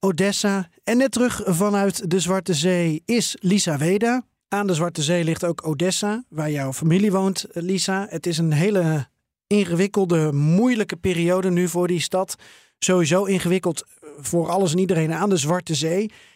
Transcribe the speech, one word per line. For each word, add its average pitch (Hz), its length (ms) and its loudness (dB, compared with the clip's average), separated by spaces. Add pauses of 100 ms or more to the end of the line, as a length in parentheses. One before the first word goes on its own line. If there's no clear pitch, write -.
Odessa. 196 680 0 (160)
En 226 120 0
net 262 160 2
terug 233 320 0
vanuit 196 680 0
de 185 100 2
Zwarte 180 340 -2
Zee 165 500 0
is 226 360 0
Lisa 180 380 0
Weda. 208 440 0 (260)
Aan 202 180 -2
de 185 80 2
Zwarte 165 280 -2
Zee 170 220 0
ligt 160 200 -2
ook 170 220 -4
Odessa, 185 640 -2
waar 151 220 -4
jouw 139 220 -4
familie 180 400 2
woont, 190 320 0
eh, - 180 -8
Lisa. 190 480 -2
Het 160 160 -6
is 170 120 -2
een 160 140 2
hele 160 560 0 (380)
ingewikkelde, 175 840 2
moeilijke 180 640 2
periode 180 540 0
nu 175 180 2
voor 175 180 0
die 175 140 0
stad. 185 340 -2 (440)
Sowieso 180 460 2
ingewikkeld, 180 580 0
eh, - 260 -20 (100)
voor 160 300 -2
alles 180 240 0
en 170 60 0
iedereen 170 340 0
aan 175 180 -2
de 190 60 2
Zwarte 170 380 -2
Zee. 170 360 -2 (260)